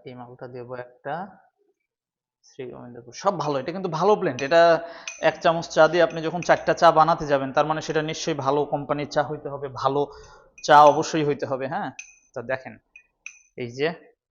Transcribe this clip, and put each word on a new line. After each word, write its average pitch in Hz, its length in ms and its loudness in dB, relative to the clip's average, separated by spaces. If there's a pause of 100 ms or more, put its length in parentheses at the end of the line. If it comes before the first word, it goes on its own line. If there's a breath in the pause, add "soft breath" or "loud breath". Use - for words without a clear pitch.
এই 127 100 -16
মালটা 123 320 -18
দেব 123 280 -14
একটা, 123 400 -12 (1300)
শ্রী - 260 -20
গোবিন্দপুর, 123 420 -20
সব 196 260 -2
ভালো। 147 200 -4
এটা 131 140 -8
কিন্তু 185 160 -8
ভালো 170 280 2
ব্লেন্ড। 143 260 -4
এটা 160 200 6 (580 loud breath)
এক 160 220 0
চামচ 165 260 0
চা 156 200 6
দিয়ে 170 140 2
আপনি 165 200 -2
যখন 160 180 -6
চারটা 160 340 2
চা 165 180 6
বানাতে 156 340 2
যাবেন, 135 260 -2
তার 151 140 2
মানে 156 140 -2
সেটা 156 220 -4
নিশ্চয়ই 156 440 -6
ভালো 143 180 0
কোম্পানির 147 440 -6
চা 151 140 -2
হইতে 143 260 -8
হবে, 139 200 -10
ভালো 135 320 -2 (640 loud breath)
চা 151 120 6 (160)
অবশ্যই 156 320 -2
হইতে 143 220 -4
হবে, 131 200 -6
হ্যাঁ? 165 240 -8 (440)
তো 123 80 -12
দেখেন, 117 360 -10 (760)
এই 123 140 -10
যে 131 180 -4 (420)